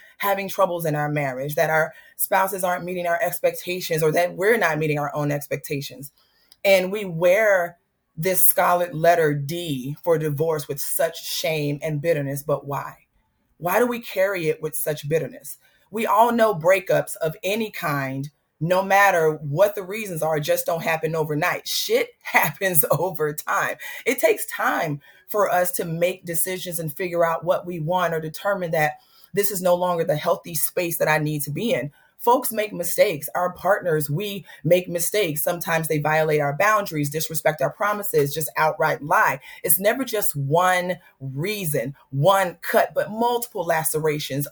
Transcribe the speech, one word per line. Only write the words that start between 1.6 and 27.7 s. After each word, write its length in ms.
our 220
spouses 480
aren't 200
meeting 220
our 160
expectations, 800
or 100
that 220
we're 220
not 220
meeting 200
our 160
own 160
expectations. 800
And 260
we 140
wear 720
this 300
scarlet 460
letter 400
D 680
for 140
divorce 500
with 140
such 420
shame 600
and 180
bitterness. 420
But 240
why? 380
Why 200
do 80
we 140
carry 480
it 140
with 120
such 320
bitterness? 520
We 160
all 260
know 220
breakups 600
of 260
any 280
kind, 600
no 240
matter 500
what 420
the 80
reasons 400
are, 180
just 240
don't 180
happen 320
overnight. 540
Shit 480
<laughs> 60
happens 680
over 440
time. 420
It 120
takes 280
time 560
for 240
us 200
to 120
make 400
decisions 540
and 180
figure 260
out 220
what 220
we 140